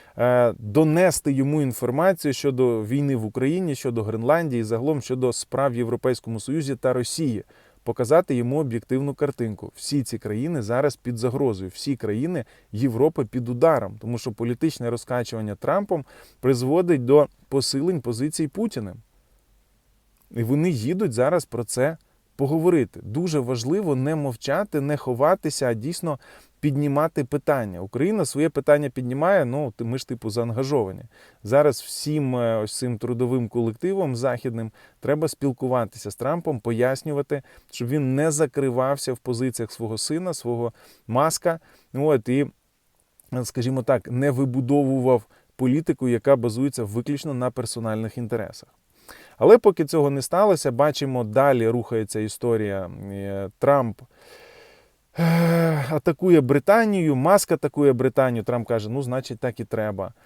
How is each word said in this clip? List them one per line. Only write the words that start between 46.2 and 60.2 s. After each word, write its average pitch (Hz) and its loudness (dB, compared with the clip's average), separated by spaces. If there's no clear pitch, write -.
базується 120 -2
виключно 131 -4
на 123 -2
персональних 110 -6
інтересах. 113 -8
Але 196 10
поки 180 4
цього 143 2
не 139 -2
сталося, 175 2
бачимо, 131 0
далі 123 4
рухається 113 -2
історія. 104 -2
Е, 98 -6
Трамп, 127 2
е, 165 4
атакує 160 4
Британію, 165 4
Маск 175 4
атакує 147 4
Британію, 123 2
Трамп 120 -2
каже, 107 -2
"Ну, 135 -4
значить, 127 -6
так 123 -6
і 113 -6
треба". 104 -6